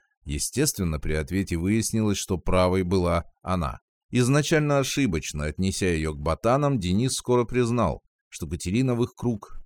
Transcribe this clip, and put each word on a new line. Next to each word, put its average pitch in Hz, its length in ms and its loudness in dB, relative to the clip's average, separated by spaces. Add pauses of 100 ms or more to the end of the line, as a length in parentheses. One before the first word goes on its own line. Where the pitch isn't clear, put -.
(240)
естественно, 82 760 -2
при 80 140 -4
ответе 85 440 -2
выяснилось, 104 640 0
что - 180 -4
правой 90 460 4
была 87 420 0 (180)
она. 87 360 -4 (320)
Изначально 143 680 2
ошибочно 95 640 -2
отнеся 95 420 -2
ее 80 280 0
к 71 40 -12
ботанам, 117 640 0
Денис 98 320 2
скоро 123 320 2
признал, 117 580 0 (260)
что - 200 -10
Катерина 107 460 0
в 117 100 0
их - 100 -4
круг - 520 -4